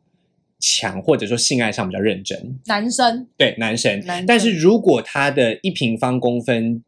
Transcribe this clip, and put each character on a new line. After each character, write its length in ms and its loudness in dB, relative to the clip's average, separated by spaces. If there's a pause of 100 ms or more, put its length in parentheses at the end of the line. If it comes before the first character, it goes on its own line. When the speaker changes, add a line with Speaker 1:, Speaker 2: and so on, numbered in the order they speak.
(600)
Speaker 1:
强， 400 -2
或 160 2
者 100 -4
说 120 -2
性 240 0
爱 100 -2
上 160 -4
比 60 -8
较 40 -6
认 240 -2
真。 440 -10
Speaker 2:
男 240 -2
生。 360 0 (120)
Speaker 1:
对， 180 2
男 180 -2
生。 300 0
Speaker 2:
男 140 -6
生。 80 -6
Speaker 1:
但 120 6
是 140 2
如 260 6
果 220 4
他 300 0
的 320 2
一 80 -2
平 260 -2
方 240 0
公 180 0
分 480 0